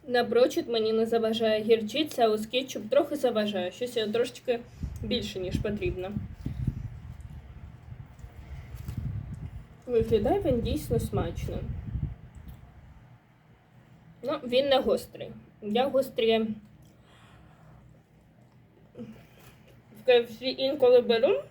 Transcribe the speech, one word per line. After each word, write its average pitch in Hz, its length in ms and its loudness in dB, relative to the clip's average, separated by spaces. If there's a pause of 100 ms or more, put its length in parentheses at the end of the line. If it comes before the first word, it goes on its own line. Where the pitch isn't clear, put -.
(140)
Напрочуд 240 540 2
мені 220 240 0
не 220 140 2
заважає 220 560 2
гірчиця, 233 600 2
а 220 60 6
ось 214 180 0
кетчуп 254 440 -4
трохи 285 260 2
заважає. 208 560 0
Щось 247 240 -6
його 214 160 -2
трошечки 240 480 -2 (420)
більше, 214 360 -4
ніж 185 180 -6
потрібно. 185 540 -4 (3750)
Виглядає 233 540 2
він 262 200 2
дійсно 247 400 0
смачно. - 580 -2 (2750)
Ну, 269 100 -4 (120)
він 254 240 2
не 269 100 6
гострий. - 500 -2 (340)
Я 233 260 0
гострі 247 500 2 (2500)
в - 1080 -20
К 254 60 6
Ф 233 180 6
С - 160 -14
інколи 262 540 6
беру 233 500 4